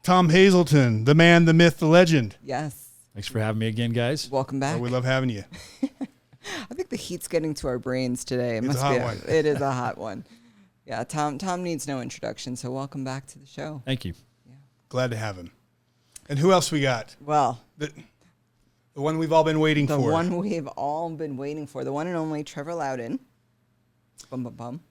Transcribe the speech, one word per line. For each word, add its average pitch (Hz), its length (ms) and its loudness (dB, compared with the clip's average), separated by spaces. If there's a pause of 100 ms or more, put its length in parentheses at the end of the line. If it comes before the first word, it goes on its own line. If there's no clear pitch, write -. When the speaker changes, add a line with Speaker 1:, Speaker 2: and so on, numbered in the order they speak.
Speaker 1:
Tom 180 260 6
Hazelton, 151 760 6
the 143 100 6
man, 170 320 8
the 160 80 6
myth, 170 240 6
the 165 80 0
legend. 160 580 6
Speaker 2:
Yes. 135 460 -8 (240)
Speaker 3:
Thanks 101 140 -12
for 110 120 -6
having 110 200 -2
me 110 80 0
again, 117 240 -2
guys. 120 380 -2
Speaker 2:
Welcome 135 300 -2
back. 139 160 -2
Speaker 1:
Oh, 120 40 -4
we 120 100 -4
love 127 140 -2
having 131 260 0
you. 101 140 -8 (380)
Speaker 2:
<laughs> - 0 - (880)
I 240 40 -12
think 359 160 -8
the - 60 -8
heat's - 320 -10
getting 156 260 -2
to 143 140 -8
our 123 100 -4
brains 127 460 -4
today. 123 340 -2
It 117 60 -2
Speaker 1:
It's - 20 -2
a - 20 -2
Speaker 2:
must 135 140 -2
Speaker 1:
hot 139 100 0
Speaker 2:
be - 60 2
a, - 60 -2
Speaker 1:
one. 110 240 -6
Speaker 2:
it 156 180 2
is 139 160 0
a 135 100 0
hot 123 240 -4
one. 110 300 -12 (580)
Yeah, 113 200 -8
Tom, 147 340 -4
Tom 180 240 -6
needs 170 260 -6
no 135 120 -6
introduction, 127 560 -10
so 123 140 -10
welcome 135 340 -8
back 135 240 -10
to - 100 -20
the 139 80 -20
show. 147 400 -12
Speaker 3:
Thank 131 180 -6
you. 180 80 -8 (340)
Speaker 2:
Yeah. 127 80 -20 (360)
Speaker 1:
Glad 127 220 -2
to 113 40 -8
have 107 200 -8
him. 87 160 -18 (760)
And 143 100 -4
who 180 140 4
else 175 200 4
we 151 100 0
got? 120 380 -2
Speaker 2:
Well, 143 420 0 (160)
Speaker 1:
The, 147 140 -8 (1000)
the 143 60 -14
one 156 180 -2
we've 160 140 0
all 160 120 6
been 156 160 2
waiting 147 260 2
Speaker 2:
the 147 100 0
Speaker 1:
for. 139 140 2
Speaker 2:
one 170 260 0
we've 175 300 -4
all 156 440 -6
been 151 280 -8
waiting 147 280 -8
for. 131 180 -10
The 135 80 -6
one 156 160 -4
and 180 80 -6
only 156 280 -4
Trevor 156 300 -10
Loudon. 135 460 -6 (1080)
Bum, 127 140 -8
bum, 120 120 -10
bum. 120 260 -12 (100)